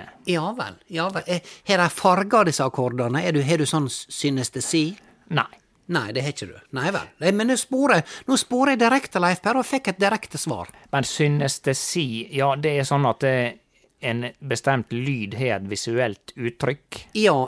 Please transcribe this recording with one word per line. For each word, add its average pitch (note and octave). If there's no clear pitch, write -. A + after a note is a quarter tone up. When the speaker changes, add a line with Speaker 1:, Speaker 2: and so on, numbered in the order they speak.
Speaker 1:
Ja F3
vel, G#3
ja F3
vel. F3+
Eh, F3
har G3
de F3
farget F#3+
disse D3+
akkordene? B2+
Er F3
du, C#3+
har D#3+
du D3+
sånn D3
s-, -
synestesi? C#3
Speaker 2:
Nei. D3+
Speaker 1:
Nei, B2+
det B2+
har D3
ikke G#2
du. -
Nei C3+
vel. -
Nei, F3
men A3+
nå B3+
sporer C4
jeg, -
nå C4
sporer C4
jeg A#3
direkte, A#3
Leif F3
Per, A#3+
og A#3+
fikk C4+
et F#3+
direkte G3+
svar. G2
Speaker 2:
Men C#3
synnestesi, D3
ja, C3+
det D3
er C3+
sånn C#3+
at, C3+
eh, B2
en A#2+
bestemt C3
lyd A#2
har A#2
et G2
visuelt A2+
uttrykk. C3
Speaker 1:
Ja, G3